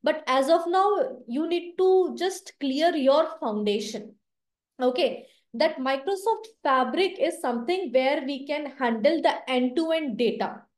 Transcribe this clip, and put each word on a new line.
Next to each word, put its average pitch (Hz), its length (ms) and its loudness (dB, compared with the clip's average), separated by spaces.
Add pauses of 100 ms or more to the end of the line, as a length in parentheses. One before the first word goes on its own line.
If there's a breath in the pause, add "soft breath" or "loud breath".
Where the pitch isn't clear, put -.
But 302 240 -2
as 262 220 2
of 339 180 6
now, 381 600 2
you 269 200 -2
need 339 300 -4
to 370 400 4
just 370 440 -4
clear 294 360 2
your 294 320 4 (120)
foundation. 208 760 -4 (680)
Okay, 254 460 0 (260 loud breath)
that 311 240 0
Microsoft 381 720 -2 (160)
Fabric 294 580 0
is 330 220 -2
something 262 500 -4
where 269 320 2
we 277 220 -8
can 294 320 -6
handle 247 420 2
the 320 140 4 (160)
end-to-end 277 680 0
data. - 460 -2 (160)